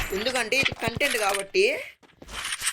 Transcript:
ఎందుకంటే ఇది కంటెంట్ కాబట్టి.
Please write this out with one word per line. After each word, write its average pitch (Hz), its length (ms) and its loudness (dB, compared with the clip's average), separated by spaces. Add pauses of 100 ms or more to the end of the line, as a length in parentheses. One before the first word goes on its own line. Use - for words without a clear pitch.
(120)
ఎందుకంటే 233 460 0
ఇది 269 140 2
కంటెంట్ 247 460 0
కాబట్టి. 202 640 2 (920)